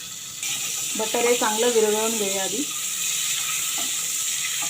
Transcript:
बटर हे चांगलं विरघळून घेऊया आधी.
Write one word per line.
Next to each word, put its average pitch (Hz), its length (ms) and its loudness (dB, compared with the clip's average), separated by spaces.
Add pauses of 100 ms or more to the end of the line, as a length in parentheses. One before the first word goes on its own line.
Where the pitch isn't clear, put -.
(1000)
बटर 240 300 2
हे 247 80 6
चांगलं 233 300 2
विरघळून 220 440 4
घेऊया 196 320 0
आधी. 202 240 0 (2000)